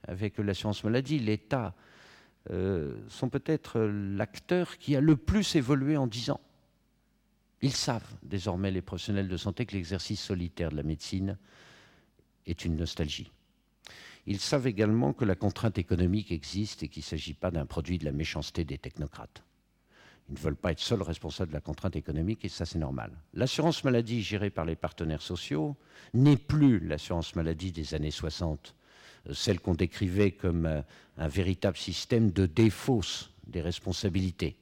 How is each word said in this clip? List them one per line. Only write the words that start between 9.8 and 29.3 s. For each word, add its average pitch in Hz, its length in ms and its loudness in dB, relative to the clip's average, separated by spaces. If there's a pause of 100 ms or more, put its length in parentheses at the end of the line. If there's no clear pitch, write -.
solitaire 87 500 -2
de 76 60 -6
la 71 60 -4
médecine 95 560 -4 (1080)
est 85 180 -6
une 82 120 0
nostalgie. 78 540 -4 (960)
Ils 101 140 -4
savent 135 260 2
également 110 460 4
que 123 140 0
la 95 80 4
contrainte 107 440 0
économique 92 540 2
existe 95 500 -6
et 76 60 -6
qu'il 76 140 -12
ne - 40 -10
s'agit 78 280 -6
pas 90 160 -2
d'un 76 160 -2
produit 87 320 -4
de 76 80 -4
la 71 60 -2
méchanceté 78 520 -4
des 71 140 -8
technocrates. - 680 -12 (840)
Ils 69 60 -10
ne 64 40 -12
veulent 73 180 -2
pas 90 160 0
être - 80 -4
seuls 110 220 0
responsables 82 480 -4
de 76 60 -6
la 71 40 -4
contrainte 76 360 -6
économique, 80 480 -2
et 95 40 -6
ça, - 160 -6
c'est 80 140 -4
normal. 67 340 -4 (220)
L'assurance 147 500 2
maladie 120 380 2
gérée 101 280 0
par 82 140 -2
les 82 120 -2
partenaires 80 460 -4
sociaux 147 540 -4 (380)
n'est 135 220 8
plus 139 420 6
l'assurance 82 560 -2
maladie 82 380 -2
des 80 220 -6
années 76 180 -2
soixante, 80 640 -4 (520)
euh, 71 60 -6